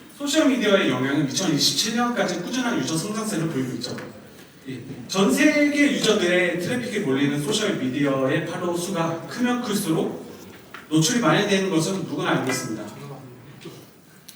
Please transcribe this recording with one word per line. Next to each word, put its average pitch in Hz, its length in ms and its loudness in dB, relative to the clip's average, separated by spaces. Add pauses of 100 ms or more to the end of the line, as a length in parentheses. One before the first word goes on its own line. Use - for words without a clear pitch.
(180)
소셜미디어의 254 720 4
영향은 135 400 2
이천이십칠 185 680 0
년까지 196 440 0
꾸준한 240 380 -2
유저 147 180 -2
성장세를 208 520 -4
보이고 131 240 -4
있죠. - 240 -8 (720)
예, 123 100 -10 (300)
전 196 240 4
세계 294 600 4
유저들의 180 680 2
트래픽이 - 380 -2
몰리는 143 440 0
소셜미디어의 143 1000 0
팔로우 175 320 -4
수가 165 500 -4
크면 247 360 -2
클수록 196 680 -2 (580)
노출이 160 300 4
많이 202 300 4
되는 190 200 2
것은 180 340 0
누구나 - 280 -2
알고 127 180 0
있습니다. 110 340 -4 (1500)